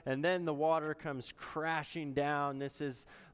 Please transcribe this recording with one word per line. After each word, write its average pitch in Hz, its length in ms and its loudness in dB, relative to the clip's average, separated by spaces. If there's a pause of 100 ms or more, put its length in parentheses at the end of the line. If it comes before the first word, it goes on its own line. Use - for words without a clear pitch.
And 135 180 0
then 180 220 4
the 160 80 2
water 156 400 2
comes 143 420 -6
crashing 156 800 -4
down. 143 460 2
This 139 200 -6
is 139 260 -4 (280)